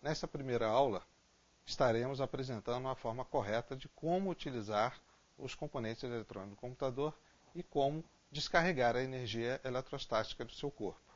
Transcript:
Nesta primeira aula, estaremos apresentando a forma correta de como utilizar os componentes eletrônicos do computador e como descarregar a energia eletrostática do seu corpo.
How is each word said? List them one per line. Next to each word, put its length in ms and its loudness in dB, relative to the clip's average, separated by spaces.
Nesta 260 -2
primeira 400 0
aula, 380 4
estaremos 540 4
apresentando 680 -2
a 80 -2
forma 280 -4
correta 520 0
de 140 -12
como 400 0
utilizar 720 0
os 180 -8
componentes 480 -4
eletrônicos 520 -8
do 60 -16
computador 560 -2
e 80 -8
como 400 0
descarregar 640 4
a 80 2
energia 600 -2
eletrostática 800 -2
do 100 -10
seu 180 -6
corpo. 300 -6